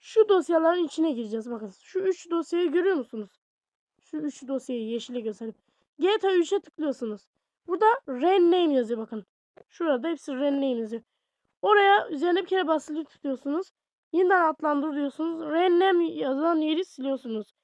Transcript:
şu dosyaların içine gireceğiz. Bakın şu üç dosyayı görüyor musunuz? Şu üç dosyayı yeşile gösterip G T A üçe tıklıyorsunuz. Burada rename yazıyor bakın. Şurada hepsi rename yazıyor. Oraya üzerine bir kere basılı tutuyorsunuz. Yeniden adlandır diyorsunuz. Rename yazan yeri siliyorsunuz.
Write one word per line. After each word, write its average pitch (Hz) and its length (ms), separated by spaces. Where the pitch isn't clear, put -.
şu 427 280
dosyaların 339 560
içine 320 280
gireceğiz. 226 380
Bakın 214 300
şu - 180
üç 370 320
dosyayı 339 420
görüyor 359 240
musunuz? 226 340
Şu - 160
üç 294 320
dosyayı 247 400
yeşile 233 320
gösterip 220 360
G 381 200
T 381 100
A 381 60
üçe 359 260
tıklıyorsunuz. 247 680
Burada 370 200
rename 339 680
yazıyor 233 260
bakın. 220 260
Şurada 302 400
hepsi 302 240
rename 277 340
yazıyor. 226 360
Oraya 403 480
üzerine 339 320
bir 359 40
kere 370 200
basılı 311 380
tutuyorsunuz. 277 680
Yeniden 359 420
adlandır 294 420
diyorsunuz. 311 560
Rename 349 580
yazan 302 460
yeri 311 280
siliyorsunuz. 262 800